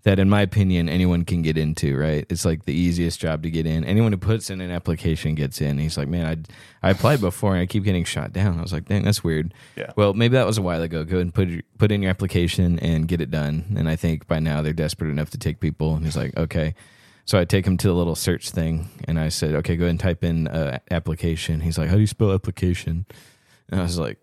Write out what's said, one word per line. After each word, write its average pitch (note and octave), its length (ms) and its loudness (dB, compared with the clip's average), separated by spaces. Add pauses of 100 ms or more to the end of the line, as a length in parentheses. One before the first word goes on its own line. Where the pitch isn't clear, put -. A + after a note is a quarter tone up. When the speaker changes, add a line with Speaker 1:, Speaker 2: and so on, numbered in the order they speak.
Speaker 1:
that, G2 160 6
in F#2+ 100 4
my G#2 140 6
opinion, F#2 460 2
anyone F2 360 2
can E2+ 180 0
get D#2 140 0
into, D#2 400 0
right? D2 320 0
It's, E2 160 -4
like, E2 200 0
the C#2+ 100 -2
easiest E2+ 460 0
job D#2 240 -4
to E2 60 -4
get D#2+ 160 -2
in. D#2+ 180 0
Anyone A2 260 2
who G2 80 0
puts G#2 320 -2
in F#2+ 100 -8
an F2+ 120 -6
application D#2+ 640 -2
gets C#2+ 240 -4
in. C#2+ 180 0
He's D#2 180 -2
like, C#2+ 120 -4
"Man, D#2+ 360 -4 (380)
I, F#2+ 60 4
I - 20 6
applied B2 300 4
before G2 320 0
and F2+ 100 2
I F2+ 40 0
keep G2 180 -2
getting F#2 180 0
shot - 300 -6
down." F#2 260 0
I E2 40 -4
was F2 100 -6
like, D#2 140 -6
"Dang, G2+ 180 0
that's G#2 180 2
weird." E2 320 -2 (220)
Speaker 2:
Yeah. - 180 -10
Speaker 1:
Well, G2+ 200 4
maybe A#2 180 2
that B2+ 160 4
was A2 100 0
a G2+ 40 0
while E2+ 200 -2
ago. E2 220 -4
Go F2+ 160 0
and F2 120 -2
put F#2+ 140 2
your, E2+ 160 -6 (160)
put G#2 140 4
in G2+ 100 0
your F#2+ 80 0
application F2 680 2
and D#2+ 260 0
get E2 140 0
it C2 100 -4
done. D#2+ 480 -2
And D#2+ 100 0
I E2 60 0
think E2 320 -2
by D#2+ 140 0
now D#2 200 0
they're D#2 120 -2
desperate D#2+ 380 -4
enough D2+ 200 -4
to - 80 -12
take D#2 220 -4
people. D#2 340 -2
And D#2 100 -2
he's D2 120 -4
like, C#2 200 -4
"Okay." D#2+ 380 -2 (500)
So - 140 2
I F2 60 4
take F#2 200 2
him F#2 120 2
to F#2+ 100 0
the F2+ 80 4
little E2+ 220 2
search - 340 -2
thing E2 380 -2 (180)
and D#2+ 140 0
I D#2 80 0
said, D#2 260 -2
"Okay, E2 220 0
go F2 80 0
ahead F2 60 2
and E2+ 100 0
type F2 240 0
in, E2 240 0
uh, D2 320 -4 (100)
application." D#2+ 720 -2
He's D#2+ 180 -2
like, D#2 120 0
"How F#2 40 4
do G#2 60 6
you G#2+ 80 4
spell G#2 240 0
application?" F2+ 720 -2 (640)
And F#2+ 100 -2
I F2+ 60 0
was E2+ 160 -2
like A1 220 -6